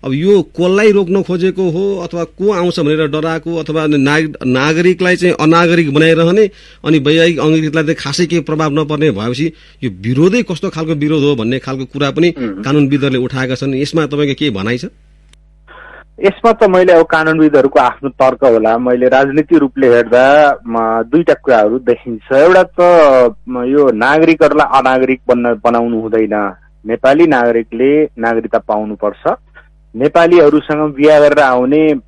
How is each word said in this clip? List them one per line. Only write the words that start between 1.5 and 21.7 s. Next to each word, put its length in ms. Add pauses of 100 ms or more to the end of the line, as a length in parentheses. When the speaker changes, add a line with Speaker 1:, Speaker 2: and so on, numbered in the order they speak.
Speaker 1:
हो 280
अथवा 260
को 280
आउँछ 280
भनेर 280
डराएको 500
अथवा 300
नाग-, 580
नागरिकलाई 680
चाहिँ 260
अनागरिक 520
बनाइरहने 560 (360)
अनि 140
वैवाहिक 400
अङ्गीकृतलाई 440
चाहिँ 120
खासै 300
केही 160
प्रभाव 300
नपर्ने 400
भएपछि 420 (300)
यो 60
विरोधै 520
कस्तो 280
खालको 240
विरोध 300
हो 120
भन्ने 240
खालको 260
कुरा 260
पनि 260
Speaker 2:
उम्। 260
Speaker 1:
कानुनविदहरूले 560
उठाएका 360
छन्। 200
यसमा 300
तपाईँको 280
के 160
भनाइ 280
छ? 80 (1400)
Speaker 2:
यसमा 260
त 120
मैले 300
अब 120
कानुनविदहरूको 720
आफ्नो 300
तर्क 360
होला। 320
मैले 300
राजनीतिक 500
रूपले 300
हेर्दा, 680 (100)
म, 440
दुईटा 220
कुराहरू 460